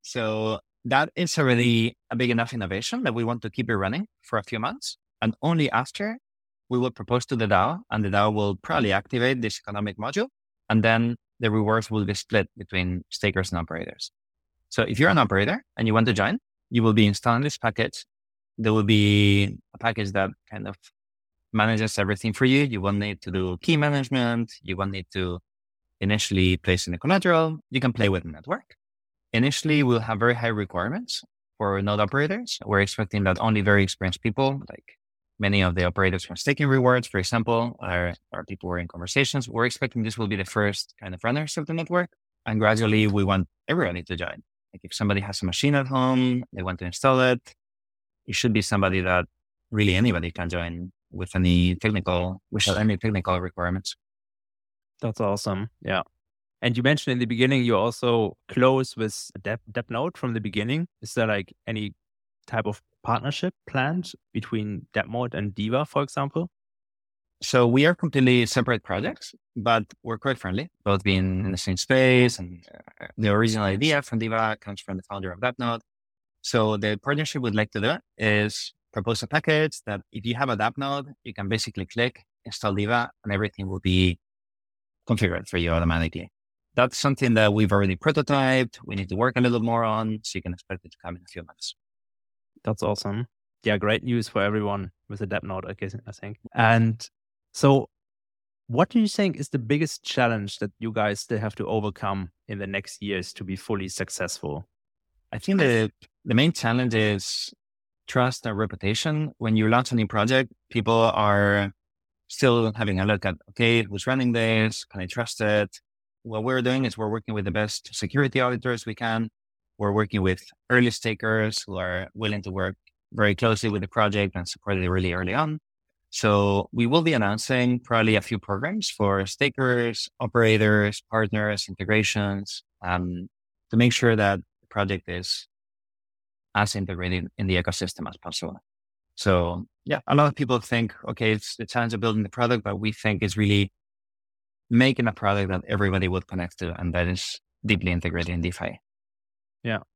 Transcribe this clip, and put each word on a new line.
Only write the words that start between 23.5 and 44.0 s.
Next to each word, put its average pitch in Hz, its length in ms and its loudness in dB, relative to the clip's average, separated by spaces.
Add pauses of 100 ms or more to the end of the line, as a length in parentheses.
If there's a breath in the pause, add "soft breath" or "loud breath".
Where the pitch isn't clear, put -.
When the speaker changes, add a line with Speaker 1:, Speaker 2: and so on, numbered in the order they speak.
Speaker 1:
key 160 160 2
management. 127 760 0 (100)
You 92 140 -6
won't 98 160 -4
need 95 220 -8
to 90 260 -4 (640)
initially 98 560 2
place - 300 0
in 90 40 -6
the 87 60 -6
collateral. 160 600 2 (120)
You 131 100 -2
can 123 140 0
play 107 160 2
with 92 140 0
the 82 60 -10
network. - 460 -10 (560)
Initially, 143 520 2
we'll 120 180 4
have 113 180 -4
very 120 160 4
high 117 120 -4
requirements 110 760 -4 (340)
for 98 240 0
node 104 180 0
operators. 151 680 -2
We're 101 160 2
expecting 101 420 -2
that 92 160 2
only 110 220 2
very 101 220 6
experienced 95 380 -4
people, 135 480 0
like - 280 -20 (420)
many 101 220 4
of 90 140 2
the 90 100 2
operators 92 400 0
from 87 100 -12
staking 143 320 0
rewards, 123 400 4
for 101 120 -2
example, 117 600 0
are, 90 340 -2 (200)
are 90 120 -10
people 92 240 -10
we're 87 100 -4
in 87 80 -8
conversations. 120 600 -2
We're 113 180 -2
expecting 120 380 -4
this 110 140 -4
will 110 100 -2
be 104 80 -2
the 95 100 -4
first - 540 -2
kind 95 140 -12
of 90 100 -12
runners 147 340 -2
of 151 100 -6
the 160 60 -6
network. 175 380 -2 (340)
And 110 140 -2
gradually, 107 480 4
we 101 160 2
want 95 240 2 (200)
everybody 90 360 -2